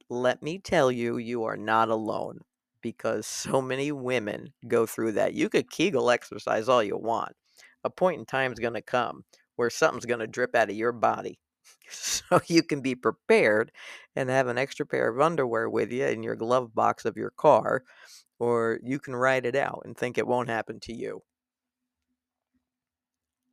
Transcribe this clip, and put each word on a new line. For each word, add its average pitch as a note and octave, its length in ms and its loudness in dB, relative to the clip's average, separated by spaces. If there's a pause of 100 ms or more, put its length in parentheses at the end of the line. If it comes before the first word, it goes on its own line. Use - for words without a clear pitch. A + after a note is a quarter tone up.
(100)
let B2 320 0
me D#3+ 160 -6
tell D3 340 4
you, A#2 240 -2
you A#2 280 -4
are G#2+ 120 -4
not A2 320 2
alone, G#2+ 520 -4 (420)
because A2+ 440 -4
so - 360 0
many C3 280 -4
women B2 640 -4 (160)
go A2+ 160 4
through A2+ 280 -2
that. G2 200 2
You D#3+ 160 0
could E3 220 0
Kegel C3 400 2
exercise A2 580 0
all B2 140 6
you G#2 160 -4
want. G#2+ 340 -4 (520)
A B2+ 60 -2
point F3+ 280 0
in A2+ 80 -14
time's C3 320 -2
gonna A#2 240 -4
come A2 420 -2 (340)
where A#2+ 120 2
something's A#2+ 360 2
gonna A2+ 200 -2
drip B2 280 -2
out A2 160 4
of G2+ 60 -8
your A#2 160 0
body. A2 500 -2
<laughs> - 60 -20 (420)
So - 560 0
you E3 160 4
can C#3+ 200 -4
be B2+ 120 -2
prepared A#2+ 800 2 (420)
and C3+ 140 0
have C3 180 2
an A#2+ 120 -2
extra - 260 -2
pair B2+ 240 0
of A#2 120 0
underwear B2+ 500 2
with A2 200 0
you B2+ 140 -2
in A2+ 180 -2
your A2+ 140 -4
glove A2+ 380 0
box A2+ 320 0
of G#2+ 100 -4
your G#2+ 140 -6
car, - 520 4 (560)
or A#2 440 0
you C3 160 -4
can C3 180 -10
ride C3 300 2
it A#2+ 100 -2
out C3+ 300 -2
and A#2 100 -14
think B2 220 -4
it A2 80 0
won't A#2+ 240 0
happen A2 300 -6
to - 120 -12
you. A2 300 -10 (2250)